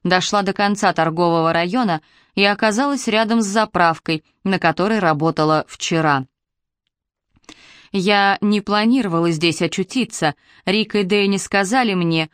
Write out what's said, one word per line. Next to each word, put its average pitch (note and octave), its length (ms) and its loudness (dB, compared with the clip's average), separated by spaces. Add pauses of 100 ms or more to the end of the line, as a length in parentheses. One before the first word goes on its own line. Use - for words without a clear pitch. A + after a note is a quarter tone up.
дошла F3+ 380 0
до F#3+ 120 -2
конца G3+ 400 0
торгового E3 600 0
района F3+ 480 -2 (340)
и G3 80 2
оказалась A3 640 0
рядом A3+ 340 0
с G#3+ 40 0
заправкой, F3+ 800 0 (200)
на F#3+ 160 0
которой F3+ 400 0
работала D#3 680 0
вчера. D3 580 -2 (1700)
Я G3 480 2
не G#3 200 0
планировала G#3 720 0
здесь E3 300 0
очутиться. F3+ 720 -2 (300)
Рик G#3 300 -2
и G#3 80 2
Дэнни G3 340 0
сказали G3+ 560 0
мне, E3 400 0